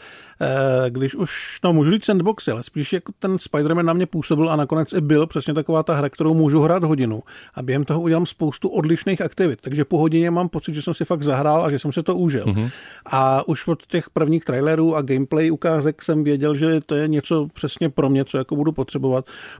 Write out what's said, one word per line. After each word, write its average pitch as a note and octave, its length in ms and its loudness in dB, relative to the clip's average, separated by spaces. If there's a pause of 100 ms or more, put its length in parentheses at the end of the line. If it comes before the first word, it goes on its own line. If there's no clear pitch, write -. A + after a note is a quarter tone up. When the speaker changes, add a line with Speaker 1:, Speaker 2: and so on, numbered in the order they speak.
(420)
Speaker 1:
eh, C3 480 0
když C3+ 260 -4
už, - 480 -6
no, F3 100 4
můžu D#3 180 4
říct G#3 140 0
sandboxy, G3 460 0
ale A2+ 120 -4
spíš - 300 -6
jako F3+ 260 -6
ten F#3+ 160 -2
Spider-Man E3 500 0
na E3 80 2
mě F3+ 120 0
působil E3 440 0
a D#3 60 0
nakonec D3+ 380 -2
i F3+ 80 0
byl D3+ 260 2
přesně D3+ 260 -4
taková D#3+ 300 0
ta E3 120 0
hra, C#3+ 140 0
kterou D#3+ 240 0
můžu D#3 280 4
hrát E3+ 220 4
hodinu B2+ 400 0 (300)
a C3 80 -10
během C3 240 -2
toho D#3 160 -2
udělám E3 240 2
spoustu - 440 -4
odlišných E3+ 520 0
aktivit, E3 400 -2
takže C#3+ 240 -2
po F3 120 0
hodině E3 340 2
mám F3 180 0
pocit, D#3+ 260 -8
že D3+ 60 -6
jsem E3+ 120 -4
si D#3+ 120 -4
fakt D#3+ 180 -2
zahrál D3 400 2
a D#3 60 0
že C#3 100 0
jsem D3 120 -4
si E3 120 -4
to F#3 120 0
užil. D#3 320 0
Speaker 2:
Mhm. G#2+ 220 0 (360)
Speaker 1:
A C3+ 420 2
už - 200 -4
od E3 180 -4
těch - 240 -4
prvních D#3+ 360 0
trailerů D#3 500 2
a D3+ 60 0
gameplay C#3 500 0
ukázek D#3 520 0
jsem D#3 200 0
věděl, D3 320 2
že D#3+ 260 2
to D3+ 140 -4
je D3+ 120 0
něco D3+ 460 0
přesně - 360 -4
pro C3+ 200 0
mě, C3+ 160 2
co - 120 -6
jako C3 180 -4
budu D3+ 160 0
potřebovat, C3+ 540 0 (340)